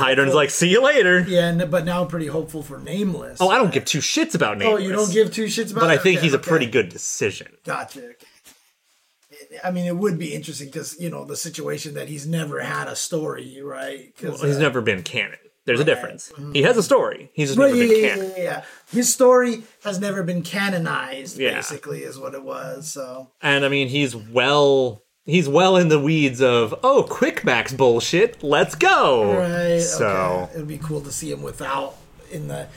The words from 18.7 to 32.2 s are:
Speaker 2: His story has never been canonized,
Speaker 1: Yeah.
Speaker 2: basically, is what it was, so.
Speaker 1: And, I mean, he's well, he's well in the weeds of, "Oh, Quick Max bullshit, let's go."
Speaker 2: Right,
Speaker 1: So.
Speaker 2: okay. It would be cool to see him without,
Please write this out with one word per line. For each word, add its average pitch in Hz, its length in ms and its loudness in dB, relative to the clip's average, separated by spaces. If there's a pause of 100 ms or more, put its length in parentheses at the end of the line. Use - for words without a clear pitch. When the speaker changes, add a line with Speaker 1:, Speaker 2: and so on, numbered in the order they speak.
Speaker 2:
His 240 240 0
story 247 480 4 (220)
has 190 160 -6
never 196 240 -4
been 175 180 -4
canonized, 151 960 -4
Speaker 1:
Yeah. 127 160 0
Speaker 2:
basically, 143 480 -8
is 131 160 -14
what 135 160 -12
it 135 80 -14
was, 131 480 -12
so. 131 400 -14 (100)
Speaker 1:
And, 143 240 2
I 135 40 4
mean, 139 200 0
he's 131 280 -2
well, 127 840 2 (220)
he's 151 240 2
well 185 280 6
in 175 120 6
the 151 120 6
weeds 139 420 2
of, 120 400 4
"Oh, 262 260 4
Quick - 360 -2
Max 117 280 0
bullshit, 127 680 2
let's 151 320 2
go." 147 640 4
Speaker 2:
Right, 170 420 0
Speaker 1:
So. 170 260 0 (440)
Speaker 2:
okay. - 40 -20
It 165 40 -12
would 151 100 -10
be 151 100 -12
cool 151 220 -8
to 139 120 -12
see 151 180 -8
him 143 120 -10
without, 139 520 -8 (380)